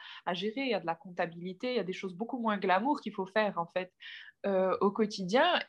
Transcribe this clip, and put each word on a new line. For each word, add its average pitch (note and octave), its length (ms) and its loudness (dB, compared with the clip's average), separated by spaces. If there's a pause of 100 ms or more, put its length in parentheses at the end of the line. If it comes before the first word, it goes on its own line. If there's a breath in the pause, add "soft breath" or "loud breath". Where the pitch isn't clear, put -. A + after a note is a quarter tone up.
(260 loud breath)
à F3 80 0
gérer, A3 280 -2
il C4 80 0
y G#3+ 40 2
a F3+ 60 0
de E3 60 -6
la E3 80 0
comptabilité, F3+ 800 -4
il B3 40 0
y G#3+ 40 4
a F#3 40 -2
des F#3 80 -4
choses F3+ 220 -6
beaucoup A#3 240 -6
moins A3 200 0
glamour G3 420 2
qu'il G#3 120 -8
faut F#3+ 140 -4
faire, G3 320 0
en E3+ 80 -2
fait, F#3 260 -4 (540 loud breath)
euh, F#3 340 4
au G3+ 100 4
quotidien, G#3+ 680 2 (100)